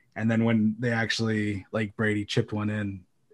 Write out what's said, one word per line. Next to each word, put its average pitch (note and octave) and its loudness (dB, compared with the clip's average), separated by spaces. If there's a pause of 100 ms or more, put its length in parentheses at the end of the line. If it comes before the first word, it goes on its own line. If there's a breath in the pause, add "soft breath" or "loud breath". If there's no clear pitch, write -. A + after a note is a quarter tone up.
(160)
and A2 0
then A2+ 4
when A2 4
they B2 -2
actually, A2 0
like, A2 -2
Brady G#2+ 0
chipped - 0
one G#2+ -2
in, G2+ -4 (320)